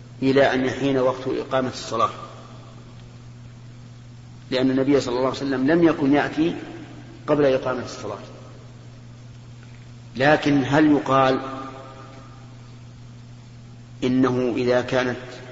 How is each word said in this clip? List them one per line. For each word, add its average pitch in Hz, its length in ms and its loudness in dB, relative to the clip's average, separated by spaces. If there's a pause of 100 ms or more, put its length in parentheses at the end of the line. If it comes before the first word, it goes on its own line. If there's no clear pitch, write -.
(220)
إلى 131 320 4
أن 127 100 0
يحين 131 340 0
وقت 127 280 0
إقامة 127 420 -2
الصلاة، 113 420 -2 (2500)
لأن 131 200 2
النبي 135 300 4
صلى 123 120 -4
الله 127 140 0
عليه 123 100 -2
وسلم 135 340 0
لم 170 140 4
يكن 143 280 4
يأتي 143 440 2 (720)
قبل 147 180 4
إقامة 131 400 2
الصلاة. 104 340 -10 (2000)
لكن 143 500 4
هل 151 260 6
يقال 131 480 4 (2750)
إنه 127 520 2
إذا 123 240 2
كانت 123 360 0 (360)